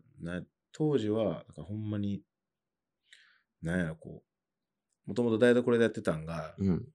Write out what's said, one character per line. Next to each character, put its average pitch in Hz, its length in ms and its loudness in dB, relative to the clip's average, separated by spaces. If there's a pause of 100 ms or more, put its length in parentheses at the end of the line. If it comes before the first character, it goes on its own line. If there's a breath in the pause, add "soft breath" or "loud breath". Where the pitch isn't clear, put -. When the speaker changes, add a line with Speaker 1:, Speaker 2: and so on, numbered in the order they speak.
(220)
Speaker 1:
な、 85 200 -6 (300)
当 151 260 0
時 107 120 -2
は、 107 160 0
な 82 140 -2
ん - 40 -16
か - 200 -18
ほ 90 120 -12
ん 107 140 -6
ま 107 100 -4
に、 101 220 -4 (1400 soft breath)
な 80 140 -4
ん 90 40 0
や 85 100 -2
ろ、 80 80 -10
こ - 260 -18 (840)
う、 - 40 -12
も 110 40 -8
と 120 100 0
も 120 60 2
と 110 80 4
台 120 160 8
所 120 240 4
で 113 60 4
や 110 60 4
っ - 20 -8
て 110 100 -10
た 85 140 0
ん 78 100 -8
が、 80 320 -8
Speaker 2:
う 95 140 2
ん。 87 240 -2